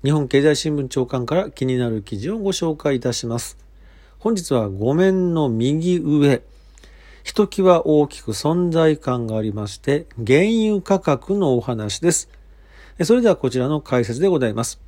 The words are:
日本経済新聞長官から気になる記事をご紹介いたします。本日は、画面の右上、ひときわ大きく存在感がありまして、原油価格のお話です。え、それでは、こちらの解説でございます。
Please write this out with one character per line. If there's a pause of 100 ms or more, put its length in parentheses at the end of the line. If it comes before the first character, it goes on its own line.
日
本
経
済
新
聞
長
官
か
ら
気
に
な
る
記
事
を
ご
紹
介
い
た
し
ま
す。 (640)
本
日
は、
画
面
の
右
上、 (800)
ひ
と
き
わ
大
き
く
存
在
感
が
あ
り
ま
し
て、
原
油
価
格
の
お
話
で
す。 (680)
え、
そ
れ
で
は、
こ
ち
ら
の
解
説
で
ご
ざ
い
ま
す。